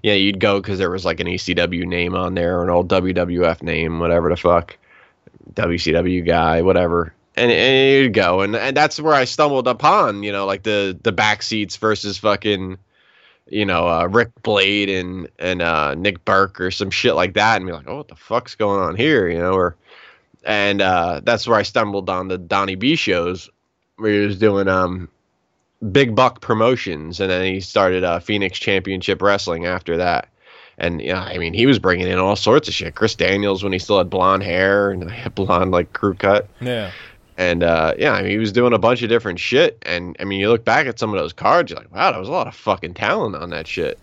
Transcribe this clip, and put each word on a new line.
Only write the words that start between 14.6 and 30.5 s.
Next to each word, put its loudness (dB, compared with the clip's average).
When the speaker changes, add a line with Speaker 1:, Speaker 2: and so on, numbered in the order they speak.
Speaker 1:
and, -6
and, -4
uh, 0
Nick -4
Burke 0
or -2
some -6
shit 0
like 0
that, 4
and -6
be -8
like, -14
"Oh, -10
what -16
the -20
fuck's -6
going 0
on -2
here?" 2
You -2
know, 0
or, 0
and, 0
uh, 0
that's 0
where 4
I 4
stumbled -2
on -4
the -4
Donnie -2
B 0
shows, -2
where 0
he 2
was -4
doing, 4
um, 0
Big 2
Buck 2
Promotions, -2
and 0
then 0
he -2
started, 2
uh, 0
Phoenix -4
Championship -2
Wrestling 0
after -4
that. 0